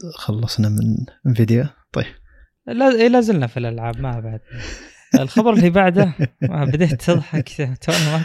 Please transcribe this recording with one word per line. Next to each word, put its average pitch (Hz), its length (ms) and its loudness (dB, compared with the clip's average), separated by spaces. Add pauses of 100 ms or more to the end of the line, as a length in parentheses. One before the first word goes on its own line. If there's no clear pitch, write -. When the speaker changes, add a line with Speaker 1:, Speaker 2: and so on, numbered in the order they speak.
(140)
Speaker 1:
خلصنا 107 540 -4
من 107 280 0 (300)
انفيديا. 120 440 2 (220)
طيب. - 140 -4 (600)
Speaker 2:
لا، 262 260 2
إيه، 226 160 4
لا 247 120 4
زلنا 202 260 0
في 113 100 -10
الألعاب، 117 440 -6
ما 123 200 -6
بعد. 110 200 -10 (800)
الخبر 226 320 2
اللي 180 180 6
بعده، 185 420 4 (300)
ما 151 220 -2
بديت 147 380 0
تضحك، 151 800 -2
تو - 120 -4
ما 160 320 0